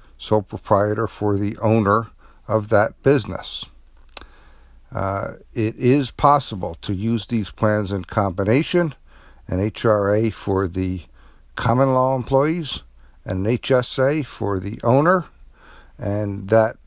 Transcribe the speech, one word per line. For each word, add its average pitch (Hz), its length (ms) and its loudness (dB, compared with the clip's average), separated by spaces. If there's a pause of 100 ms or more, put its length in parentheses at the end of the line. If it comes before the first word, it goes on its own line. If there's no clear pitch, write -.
(200)
sole 107 240 0
proprietor, 104 640 0
for 104 300 -2
the 104 200 -4
owner 110 540 2 (360)
of 107 220 -2
that 107 320 2
business. - 640 -2 (1300)
Uh, 98 420 -4 (180)
it 113 240 -2
is 135 340 2
possible 107 680 0
to 104 120 -4
use 110 340 -4
these 110 220 -4
plans 107 440 0
in 95 100 -4
combination, 113 880 0 (540)
an 92 140 -2
H 107 240 -2
R 104 280 4
A 110 160 2
for 98 380 -2
the 92 360 -4 (520)
common 131 380 2
law 127 200 2
employees 139 680 -2 (420)
and 95 220 -4
an 113 80 2
H - 180 -2
S 127 260 2
A 143 260 0
for 101 360 -4
the 101 240 -8
owner, 156 400 4 (720)
and 101 520 -6
that 113 260 4 (120)